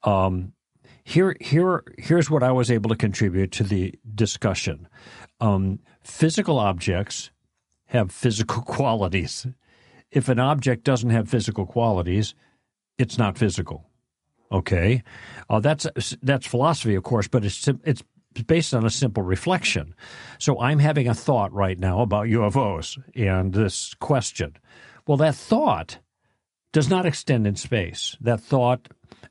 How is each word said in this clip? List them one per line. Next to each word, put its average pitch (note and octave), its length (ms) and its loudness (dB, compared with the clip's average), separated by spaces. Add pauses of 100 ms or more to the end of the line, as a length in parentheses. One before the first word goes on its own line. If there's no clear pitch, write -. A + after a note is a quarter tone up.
Um, F#2+ 480 0 (520)
here, F#3 360 2
here, F3 420 2 (160)
here's D#3+ 320 2
what D3 120 4
I B2+ 100 4
was B2 180 2
able A2 200 2
to A2 60 2
contribute F#2+ 560 0
to - 120 0
the F#2+ 340 -2 (160)
discussion. G2 720 -2 (520)
Um, G2 400 0 (220)
physical D#3+ 560 0
objects G2 720 -2 (560)
have G#2 260 0
physical A2+ 500 -2
<laughs> - 140 -8
qualities. G2+ 720 -2 (640)
If - 180 0
an B2 100 2
object B2+ 460 0
doesn't B2 260 2
have A2+ 180 2
physical G2+ 380 -2
qualities, G2+ 680 0 (640)
it's A2+ 200 0
not G#2 200 0
physical. F2 500 -2 (640)
Okay? G2 500 2 (460)
Uh, A2 120 2
that's, D3 260 0 (360)
that's C3 240 0
philosophy, B2 480 0
of F#2+ 100 -2
course, A2+ 240 0
but A2+ 160 0
it's G2 100 -2
sim-, - 300 -2
it's D3 180 0 (440)
based D#3+ 280 2
on A2+ 100 2
a A2+ 60 4
simple A2 320 -2
reflection. F#2 720 -2 (440)
So - 220 0
I'm C#3 180 2
having C#3+ 300 2
a A2+ 60 2
thought A2 380 0
right F#2+ 260 0
now F#2 220 0
about G#2 280 0
U A2 160 2
F G#2 120 2
Os G2+ 420 -4 (160)
and F#2+ 380 0
this G2+ 420 -2
question. - 640 -4 (500)
Well, D3 120 4
that D3+ 160 4
thought G#3 640 0 (760)
does D3 160 2
not F3+ 180 2
extend B2+ 400 0
in G2+ 100 0
space. - 640 -6
That A#2 200 0
thought, B2+ 480 0 (420)